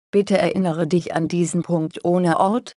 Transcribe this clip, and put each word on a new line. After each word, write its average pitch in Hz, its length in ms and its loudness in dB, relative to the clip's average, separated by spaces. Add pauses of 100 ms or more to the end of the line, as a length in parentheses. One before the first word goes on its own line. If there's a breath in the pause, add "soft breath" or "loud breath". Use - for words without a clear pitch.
(100)
Bitte 202 260 2
erinnere 175 500 0
dich 165 280 0
an 165 140 -2
diesen 175 340 0
Punkt 165 420 -4
ohne 175 340 2
Ort 214 400 0